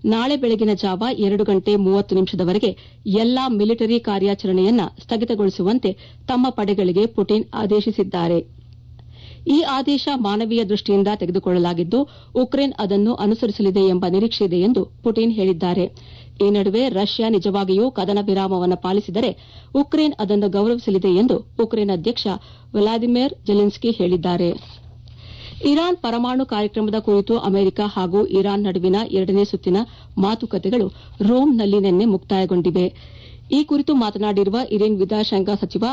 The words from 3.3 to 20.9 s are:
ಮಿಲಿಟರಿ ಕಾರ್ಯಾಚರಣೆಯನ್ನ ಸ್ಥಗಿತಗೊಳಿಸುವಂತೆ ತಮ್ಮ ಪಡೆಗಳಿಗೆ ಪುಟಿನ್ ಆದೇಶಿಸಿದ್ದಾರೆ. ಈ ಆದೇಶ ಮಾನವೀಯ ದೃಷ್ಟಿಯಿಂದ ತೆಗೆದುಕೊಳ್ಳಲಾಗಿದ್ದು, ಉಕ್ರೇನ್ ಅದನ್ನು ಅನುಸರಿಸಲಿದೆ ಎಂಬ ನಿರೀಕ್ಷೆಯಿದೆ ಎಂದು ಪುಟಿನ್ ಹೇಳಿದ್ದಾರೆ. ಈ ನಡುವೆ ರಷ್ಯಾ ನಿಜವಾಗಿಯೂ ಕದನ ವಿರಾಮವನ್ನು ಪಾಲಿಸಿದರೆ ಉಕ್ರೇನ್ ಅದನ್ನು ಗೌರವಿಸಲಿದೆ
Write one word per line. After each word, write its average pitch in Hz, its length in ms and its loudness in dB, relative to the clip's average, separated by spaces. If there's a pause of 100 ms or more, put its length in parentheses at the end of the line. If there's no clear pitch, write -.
ಮಿಲಿಟರಿ 226 520 0
ಕಾರ್ಯಾಚರಣೆಯನ್ನ 202 800 0 (200)
ಸ್ಥಗಿತಗೊಳಿಸುವಂತೆ 214 960 -2 (300)
ತಮ್ಮ 254 220 2
ಪಡೆಗಳಿಗೆ 202 560 0
ಪುಟಿನ್ 214 480 0
ಆದೇಶಿಸಿದ್ದಾರೆ. 190 880 0 (1080)
ಈ 294 140 4
ಆದೇಶ 277 540 -2
ಮಾನವೀಯ 226 480 0
ದೃಷ್ಟಿಯಿಂದ 202 520 0
ತೆಗೆದುಕೊಳ್ಳಲಾಗಿದ್ದು, 180 920 0 (280)
ಉಕ್ರೇನ್ 254 440 0
ಅದನ್ನು 208 340 0
ಅನುಸರಿಸಲಿದೆ 202 680 0
ಎಂಬ 185 300 2
ನಿರೀಕ್ಷೆಯಿದೆ 196 500 0
ಎಂದು 208 260 2 (180)
ಪುಟಿನ್ 226 280 0
ಹೇಳಿದ್ದಾರೆ. 185 540 0 (600)
ಈ - 20 4
ನಡುವೆ 208 400 2
ರಷ್ಯಾ 208 400 -2
ನಿಜವಾಗಿಯೂ 202 640 0
ಕದನ 202 300 -2
ವಿರಾಮವನ್ನು 190 560 0
ಪಾಲಿಸಿದರೆ 196 600 -2 (380)
ಉಕ್ರೇನ್ 294 440 0
ಅದನ್ನು 202 300 0
ಗೌರವಿಸಲಿದೆ 202 580 0